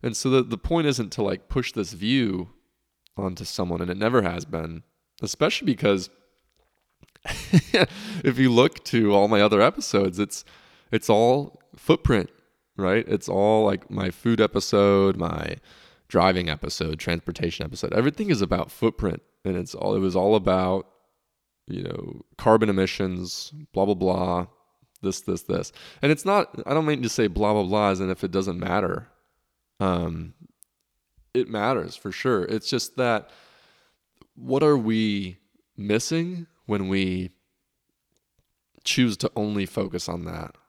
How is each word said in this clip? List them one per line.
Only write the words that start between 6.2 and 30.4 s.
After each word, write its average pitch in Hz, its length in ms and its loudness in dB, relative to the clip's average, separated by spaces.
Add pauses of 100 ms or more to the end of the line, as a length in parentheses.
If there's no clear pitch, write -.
<laughs> - 0 -
if - 1120 0
you 131 100 6
look 120 360 4
to 107 280 2
all 101 140 6
my 104 140 4
other 104 200 6
episodes, 98 580 2
it's, - 260 -4 (460)
it's - 180 -2
all 120 520 2 (140)
footprint, - 540 2 (480)
right? 98 320 0
It's 95 180 -2
all, 104 380 4
like, 101 260 -2
my 98 180 -4
food 113 300 0
episode, 101 760 4
my 78 400 -4 (500)
driving 90 420 2
episode, 78 480 -6
transportation 85 680 -6
episode. - 280 -8
Everything 147 360 0
is 120 120 2
about 92 300 -2
footprint, 104 500 -2 (220)
and 92 140 -2
it's 92 180 -8
all, 101 200 -2
it 101 40 0
was 95 160 0
all 98 200 4
about, 92 520 0 (800)
you 90 160 -8
know, 85 380 -10 (160)
carbon 110 320 4
emissions, 92 800 -2 (220)
blah, 95 100 2
blah, 101 120 2
blah, 90 520 0 (540)
this, 98 200 -4
this, 90 220 -6
this. 95 300 -6 (280)
And 143 100 2
it's 151 140 -2
not, 196 300 0 (100)
I 135 80 -2
don't 160 120 2
mean 143 180 0
to 113 60 -2
say 110 180 0
blah, 104 260 0
blah, 104 100 2
blah 101 260 2
as 92 100 0
in 95 100 -2
if 92 140 -4
it 95 80 -4
doesn't 95 280 -2
matter. 90 480 -2 (720)
Um, 85 540 -4 (1000)